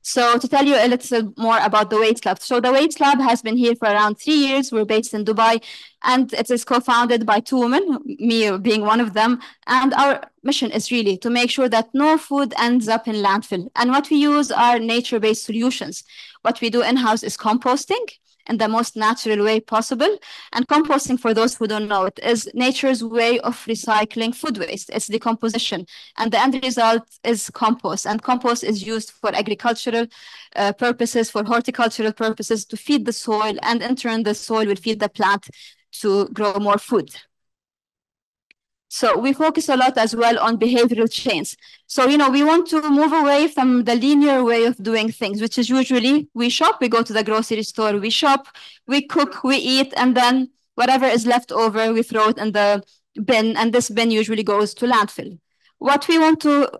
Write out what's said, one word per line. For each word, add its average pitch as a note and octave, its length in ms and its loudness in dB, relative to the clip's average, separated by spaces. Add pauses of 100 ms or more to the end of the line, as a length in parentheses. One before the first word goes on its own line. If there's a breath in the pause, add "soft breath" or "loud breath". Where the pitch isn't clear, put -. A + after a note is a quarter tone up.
So A#3+ 380 2
to B3 100 -4
tell C#4 160 2
you C#4+ 100 4
a A#3+ 140 4
little A#3+ 480 -2
more A3+ 240 2
about G#3+ 300 2
the A3 100 2
Waste A3+ 240 2
Lab. F#3 140 -2
So - 220 -2
the B3 120 2
Waste D4+ 260 2
Lab C#4 220 4
has B3 220 2
been A3+ 160 -2
here A#3+ 160 2
for A#3 140 -2
around G#3 260 2
three D4+ 220 0 (100)
years. C4+ 260 -2
We're A3 140 0
based G#3+ 260 0
in G#3+ 140 -4
Dubai, A3+ 360 2 (400 loud breath)
and B3+ 300 0
it - 180 -4
is A#3+ 140 -2
co-founded A#3+ 600 0
by G#3+ 140 2
two B3+ 180 -2
women, C4 480 0
me G#3+ 500 0
being G#3+ 240 0
one G#3+ 200 2
of A3 120 -2
them. A#3 280 2 (260 loud breath)
And C4 260 2
our C#4 300 2 (200)
mission B3+ 280 -2
is - 200 -4
really G#3 280 0
to A#3 100 -6
make A#3+ 220 0
sure B3+ 180 0
that A3+ 240 0
no D4 240 4
food C#4 400 -2
ends A#3+ 320 0
up A3+ 180 -2
in A3 100 -4
landfill. G3+ 600 -2
And A#3+ 140 2
what C#4+ 180 0
we D#4 80 2
use D4 340 2
are A#3+ 280 4
nature-based A3+ 680 -2
solutions. A3+ 600 -4 (360 loud breath)
What - 220 -2
we A#3 80 -2
do A#3+ 120 2
in-house A#3 400 2
is G#3+ 140 -8
composting C4 680 0 (440)
in A#3 60 -2
the A3 100 0
most A3+ 300 -2
natural G#3+ 480 0
way A3 160 2
possible. A#3+ 560 -2 (380 loud breath)
And B3 120 -2
composting, D4 540 0
for A3+ 140 0
those A3 220 0
who A3+ 100 -4
don't G#3+ 200 -4
know, G3 200 0
it - 160 -8
is A#3+ 320 -2
nature's B3+ 500 0
way A#3 360 0
of - 260 -8
recycling A3+ 680 -2
food C#4+ 220 -6
waste. F#3+ 340 -10
It's - 180 -6
decomposition. A3+ 800 -4 (300 loud breath)
And A3+ 160 -2
the A3 80 2
end C4 240 2
result A#3 380 2 (220)
is A3+ 260 -2
compost. G#3+ 560 -2
And G#3+ 160 -4
compost B3 420 0
is G#3 220 -4
used A3 240 -6
for - 240 -4
agricultural, A3+ 720 -2 (500 loud breath)
uh, G3+ 160 0
purposes, A#3+ 580 -2
for G#3+ 140 -4
horticultural A#3 680 -2
purposes, A3 500 -4
to A3 140 -14
feed C#4 260 -2
the A#3 80 -4
soil. G#3+ 500 -4
And A#3 200 -2
in A#3+ 140 -4
turn, A3+ 260 -4
the G#3 120 0
soil A3 300 -2
will G3+ 120 -2
feed A3 240 -6
the G#3 100 -2
plant G3 400 -2 (500 loud breath)
to G3 280 0
grow G#3 260 -2
more G#3 240 2
food. - 360 -2 (1800)
So F4 280 0
we C4+ 160 0
focus D#4 340 0
a C#4 80 2
lot B3+ 220 2
as A3 180 0
well A#3 220 2
on A3+ 200 0
behavioral A#3 540 2
change. - 460 -6 (280 soft breath)
So, C4 200 0
you C#4+ 100 4
know, C#4+ 140 4
we C#4 120 2
want E4 260 4
to D#4 200 -2
move D4 240 4
away D4 340 2
from B3+ 380 2
the A#3 100 2
linear C#4 480 2
way A#3 220 2
of A#3+ 180 -2
doing A3 300 -2
things, G#3 300 -6
which A3+ 160 -4
is A#3 100 0
usually C4 640 2
we A#3+ 160 -2
shop, D#4+ 320 2
we B3 80 0
go A3+ 140 2
to A3+ 100 -6
the A3 100 0
grocery A3 420 -2
store, G#3+ 340 -2
we G3+ 100 -4
shop, C#4 400 0 (380 loud breath)
we C#4+ 160 0
cook, - 420 -2
we C4+ 120 2
eat, C4 380 -2
and B3 220 2
then B3+ 340 2 (240)
whatever B3+ 300 2
is A#3 220 2
left A#3+ 260 0
over, A3 400 0
we A3+ 100 0
throw A3 280 2
it - 80 -2
in G#3+ 140 -4
the G3+ 300 2 (440 soft breath)
bin, A3+ 320 2
and A3+ 160 0
this A#3+ 160 2
bin A3+ 200 0
usually A3 320 0
goes G#3 320 0
to - 120 -4
landfill. G#3+ 520 -2 (380)
What C#4+ 320 0
we E4 100 4
want D#4+ 220 4
to C#4+ 400 2